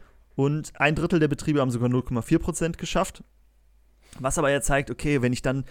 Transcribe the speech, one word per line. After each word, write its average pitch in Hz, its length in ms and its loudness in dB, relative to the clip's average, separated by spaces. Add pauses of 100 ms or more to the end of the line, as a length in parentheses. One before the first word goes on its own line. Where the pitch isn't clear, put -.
(340)
und 151 440 -2
ein 151 160 2
Drittel 165 260 2
der 151 80 4
Betriebe 147 320 0
haben 131 100 2
sogar 120 180 0
null 123 140 2
Komma 120 180 -2
vier 160 180 2
Prozent 165 380 -4
geschafft. - 480 -4 (960)
Was 131 160 -2
aber 143 140 2
ja 139 100 2
zeigt, - 300 0
okay, 147 320 0
wenn 123 100 4
ich 123 80 -2
dann 131 300 -2